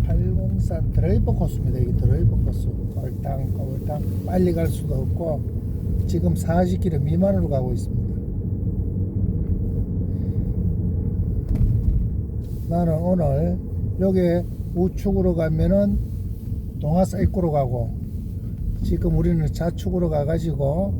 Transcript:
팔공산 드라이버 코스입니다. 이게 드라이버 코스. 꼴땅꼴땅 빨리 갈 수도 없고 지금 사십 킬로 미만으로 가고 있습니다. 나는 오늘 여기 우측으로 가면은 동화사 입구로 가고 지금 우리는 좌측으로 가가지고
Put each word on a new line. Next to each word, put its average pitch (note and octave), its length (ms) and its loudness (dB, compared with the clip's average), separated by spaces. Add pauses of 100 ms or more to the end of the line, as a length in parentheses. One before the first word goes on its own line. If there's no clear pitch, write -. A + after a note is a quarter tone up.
팔공산 - 880 0
드라이버 - 400 2
코스입니다. - 480 0
이게 - 140 2
드라이버 - 440 4
코스. - 300 0 (280)
꼴땅꼴땅 C#3 1040 -4 (240)
빨리 F3+ 260 2
갈 E3 160 2
수도 - 280 -2
없고 D3+ 460 -2 (680)
지금 E3 280 2
사십 F3+ 460 2
킬로 D#3 180 0
미만으로 F3 480 2
가고 C3 240 0
있습니다. - 440 -2 (4000)
나는 E3+ 280 2
오늘 E3+ 600 2 (420)
여기 F#3 200 4 (540)
우측으로 F#3 600 2
가면은 E3+ 640 2 (800)
동화사 E3 400 2
입구로 E3+ 300 2
가고 B2 520 -2 (800)
지금 E3+ 340 2
우리는 E3 300 2
좌측으로 F3 640 -2
가가지고 D#3 920 0